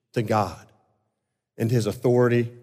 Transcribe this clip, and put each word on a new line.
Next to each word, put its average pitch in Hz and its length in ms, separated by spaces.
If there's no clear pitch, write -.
to 123 80
God 104 440
and 113 120
his 113 160
authority 120 680